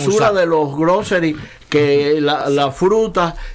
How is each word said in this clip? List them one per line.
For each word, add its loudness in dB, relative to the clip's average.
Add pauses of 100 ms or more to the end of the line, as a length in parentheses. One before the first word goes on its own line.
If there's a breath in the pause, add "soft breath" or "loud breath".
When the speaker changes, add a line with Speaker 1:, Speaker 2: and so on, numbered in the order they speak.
Speaker 1:
basura 2
Speaker 2:
usar. -2
Speaker 1:
de 2
los 0
groceries, 0 (340 loud breath)
que 2
la, -2
la 0
fruta 0 (200 loud breath)